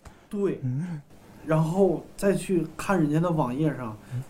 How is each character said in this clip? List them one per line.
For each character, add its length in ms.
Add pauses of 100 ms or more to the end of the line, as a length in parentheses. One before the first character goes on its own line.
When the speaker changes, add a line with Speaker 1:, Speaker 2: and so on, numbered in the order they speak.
(280)
Speaker 1:
对。 340
Speaker 2:
嗯。 380 (460)
Speaker 1:
然 120
后 440 (160)
再 160
去 320 (100)
看 240
人 100
家 80
的 120
网 260
页 180
上， 220 (160)
Speaker 2:
嗯。 180